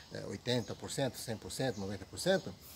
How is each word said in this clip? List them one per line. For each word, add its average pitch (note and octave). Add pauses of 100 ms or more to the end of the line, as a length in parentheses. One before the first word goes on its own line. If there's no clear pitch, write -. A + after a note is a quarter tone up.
(140)
é, G#2
oitenta G#2+
por -
cento, C3+
cem -
por G2
cento, B2
noventa G2
por -
cento, F#3 (220)